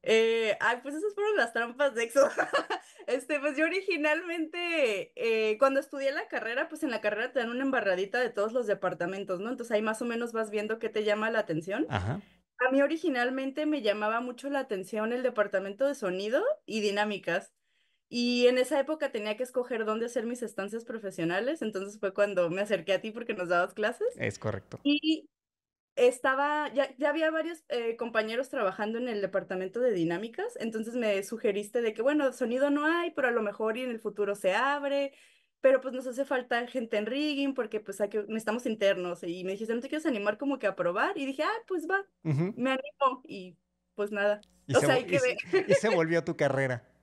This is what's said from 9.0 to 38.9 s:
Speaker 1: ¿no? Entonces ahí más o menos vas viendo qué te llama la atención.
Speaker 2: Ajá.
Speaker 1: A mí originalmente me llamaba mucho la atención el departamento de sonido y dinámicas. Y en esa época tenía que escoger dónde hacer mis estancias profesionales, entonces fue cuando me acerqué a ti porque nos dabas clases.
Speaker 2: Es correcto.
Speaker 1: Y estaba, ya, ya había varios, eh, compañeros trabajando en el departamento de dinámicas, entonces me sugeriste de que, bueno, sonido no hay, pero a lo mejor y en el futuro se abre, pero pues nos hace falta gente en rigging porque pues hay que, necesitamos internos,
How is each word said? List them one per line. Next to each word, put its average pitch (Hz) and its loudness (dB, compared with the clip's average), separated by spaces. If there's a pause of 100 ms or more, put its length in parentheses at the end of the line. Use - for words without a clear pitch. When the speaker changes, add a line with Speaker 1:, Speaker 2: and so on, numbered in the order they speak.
Speaker 1:
¿no? 220 -4
Entonces 233 -6
ahí 214 4
más 220 -2
o 247 -2
menos 233 -4
vas 220 -2
viendo 214 -2
qué 226 -4
te 214 -2
llama 214 2
la 226 0
atención. 202 -2
Speaker 2:
Ajá. 107 -2 (440)
Speaker 1:
A 262 4
mí 277 6
originalmente 269 0
me 302 0
llamaba 214 0
mucho 247 -8
la 285 0
atención 214 -4
el 254 -2
departamento 202 0
de 285 2
sonido 208 0 (220)
y 214 -4
dinámicas. 202 0 (560)
Y 240 2
en 254 8
esa 254 2
época 285 -2
tenía 214 -4
que 240 -4
escoger 240 -4
dónde 220 -2
hacer 240 -4
mis 240 -4
estancias 208 -8
profesionales, 202 -2
entonces 208 -6
fue 196 -2
cuando 196 4
me 185 -2
acerqué 196 0
a 185 0
ti 220 -6
porque 226 -6
nos 180 -4
dabas 180 2
clases. 240 0
Speaker 2:
Es 110 -4
correcto. - -6
Speaker 1:
Y 302 2 (680)
estaba, 277 2
ya, 269 2
ya 285 2
había 320 2
varios, 320 -2
eh, 233 -2
compañeros 226 -2
trabajando 220 -2
en 247 -2
el 208 -2
departamento 185 -4
de 247 4
dinámicas, 208 -2
entonces 220 -4
me 208 0
sugeriste 208 -2
de 220 -2
que, 220 -4
bueno, 277 4
sonido 262 0
no 294 2
hay, 339 2
pero 254 2
a - 4
lo 233 2
mejor 214 -2
y 254 -4
en 254 -2
el 226 -6
futuro 202 -2
se 190 2
abre, 277 0 (480)
pero 262 6
pues 254 -6
nos 254 -4
hace 254 -2
falta 247 -2
gente 233 -4
en 208 0
rigging 277 0
porque 220 -4
pues 202 -8
hay 208 0
que, 214 -2
necesitamos 220 -4
internos, 190 0